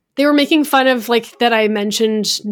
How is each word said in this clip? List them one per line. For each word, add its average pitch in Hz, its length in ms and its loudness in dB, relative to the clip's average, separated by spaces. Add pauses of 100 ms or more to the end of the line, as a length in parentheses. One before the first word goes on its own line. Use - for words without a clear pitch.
(160)
they 277 100 0
were 294 80 2
making 294 300 2
fun 262 240 0
of, 240 220 0
like, 226 300 -2
that 240 140 0
I 220 140 2
mentioned 214 580 -2 (260)